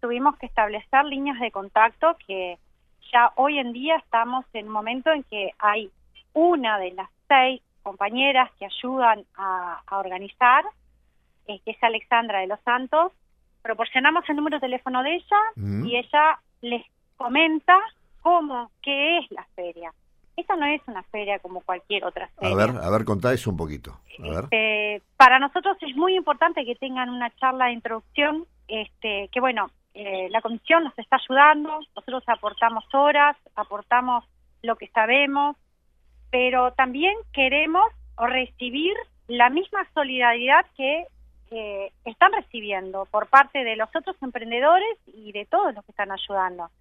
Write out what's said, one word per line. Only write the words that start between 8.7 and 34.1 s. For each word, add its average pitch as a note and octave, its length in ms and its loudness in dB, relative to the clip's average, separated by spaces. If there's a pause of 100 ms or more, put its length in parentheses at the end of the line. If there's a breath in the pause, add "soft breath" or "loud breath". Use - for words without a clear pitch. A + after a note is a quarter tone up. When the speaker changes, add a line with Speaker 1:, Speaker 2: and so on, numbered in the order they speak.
Speaker 1:
a, F#3 520 -6
a G3 120 -4
organizar, G3 680 2 (840)
eh, G3+ 180 -12
que A3 60 -10
es - 120 -8
Alexandra A#3 580 0
de F#3 80 -6
los G#3 120 -8
Santos. C4 520 0 (500)
Proporcionamos C4 640 0
el D4+ 80 0
número D4 220 -2
de C4 80 -6
teléfono B3+ 360 -4
de D4 120 -2
ella F#4+ 240 0 (180)
Speaker 2:
Ujú. G3+ 300 -4
Speaker 1:
y A#3+ 100 -2
ella D4 420 2 (220)
les A#3+ 240 -6 (320)
comenta D#4 600 4 (420)
cómo, D4 500 0 (120)
qué C#4+ 360 0
es - 120 -8
la - 140 -16 (100)
feria. E3+ 360 -12 (460)
Esta F4+ 200 -4
no D4+ 100 -2
es D4 200 -2
una G3 180 -12
feria G3+ 340 -6
como F3+ 240 -12
cualquier F#3+ 420 -4
otra F3+ 220 -8
Speaker 2:
A - 140 -20
Speaker 1:
feria. F#3+ 160 0
Speaker 2:
ver, G#2+ 200 2
a E2 140 -4
ver, A2 160 2
contá A2 260 0
eso A#2+ 160 -2
un F#2+ 80 -4
poquito. D2+ 440 -10 (180)
A - 40 -18
ver. D#2+ 220 -6
Speaker 1:
Este, G#3+ 580 -2 (140)
para B3 220 8
nosotros F4 420 -2
es C#4 160 -10
muy F4+ 180 2
importante D#4+ 520 0
que A#3+ 80 -6
tengan B3+ 340 -6
una B3 280 -6
charla C4 300 0
de A#3+ 60 0
introducción, C#4+ 720 -4 (220)
este, G#3 600 -8
que B3+ 120 -6
bueno, A#3 300 -2 (260)
eh, F#3+ 340 -8
la A3 120 -2
comisión A#3 400 2
nos C#4 160 -8
está - 180 -2
ayudando, D4+ 600 4 (160)
nosotros B3+ 320 -10
aportamos A3+ 640 -2
horas, D4 440 4 (180)
aportamos A#3+ 720 -2 (380)